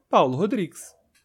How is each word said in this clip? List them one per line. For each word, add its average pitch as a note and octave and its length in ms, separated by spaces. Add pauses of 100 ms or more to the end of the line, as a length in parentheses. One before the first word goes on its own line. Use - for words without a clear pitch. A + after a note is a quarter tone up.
Paulo C#3 260
Rodrigues. G3+ 600 (300)